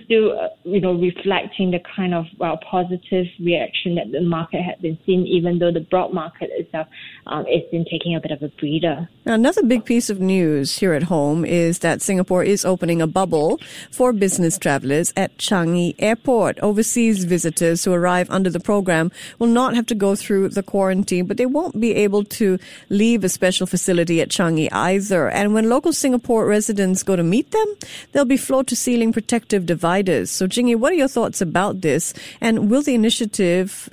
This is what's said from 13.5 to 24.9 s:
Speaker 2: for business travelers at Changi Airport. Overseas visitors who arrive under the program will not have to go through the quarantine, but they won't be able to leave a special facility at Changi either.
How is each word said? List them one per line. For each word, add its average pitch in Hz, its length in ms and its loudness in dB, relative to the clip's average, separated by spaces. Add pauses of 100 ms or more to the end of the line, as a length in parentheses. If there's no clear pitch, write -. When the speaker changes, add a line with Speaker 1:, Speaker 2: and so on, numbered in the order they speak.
Speaker 2:
for 247 200 2
business 185 460 2
travelers 143 580 0
at - 220 -2
Changi 175 640 0
Airport. 220 580 2
Overseas 220 640 2
visitors 170 640 0
who 190 80 2
arrive 180 380 2
under 190 180 0
the 170 120 -2
program 180 520 0 (260)
will 233 80 0
not 233 280 2
have 233 100 2
to 240 100 -4
go 196 200 2
through 196 340 0
the 196 140 -4
quarantine, 190 640 0
but 196 100 -4
they 247 80 0
won't 285 340 -2
be 220 160 2
able 208 300 2
to 190 340 0 (300)
leave 220 360 2
a 185 40 0
special 185 380 0
facility 170 560 0
at - 80 -2
Changi 165 420 0
either. 180 560 0